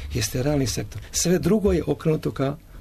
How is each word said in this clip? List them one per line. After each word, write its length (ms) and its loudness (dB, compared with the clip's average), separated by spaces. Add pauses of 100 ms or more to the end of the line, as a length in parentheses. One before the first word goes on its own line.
(140)
jeste 280 -2
realni 240 2
sektor. 360 -6 (100)
Sve 260 2
drugo 340 2
je 140 2
okrenuto 440 0
ka 260 -2 (240)